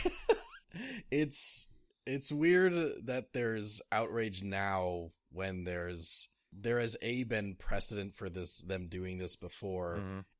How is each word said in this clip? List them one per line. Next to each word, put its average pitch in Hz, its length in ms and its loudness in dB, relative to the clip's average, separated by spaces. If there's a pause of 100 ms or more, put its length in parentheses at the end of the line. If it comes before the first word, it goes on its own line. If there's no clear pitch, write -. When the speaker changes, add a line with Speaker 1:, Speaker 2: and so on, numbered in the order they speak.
(540)
Speaker 1:
<laughs> 240 580 -12
it's, - 560 2 (380)
it's 139 260 -2
weird 175 420 8 (340)
that 127 260 -2
there's 110 480 0 (100)
outrage 110 520 2
now 95 680 2 (200)
when 92 320 -2
there's, 87 680 -4 (240)
there 117 260 0
has, 113 220 0
A, 123 220 0
been 104 320 -2
precedent 101 600 0
for 98 140 -6
this, 87 300 -4
them 90 280 -4
doing 92 300 -4
this 90 180 -4
before, 90 640 -4
Speaker 2:
Mm-hmm. 95 200 -6 (200)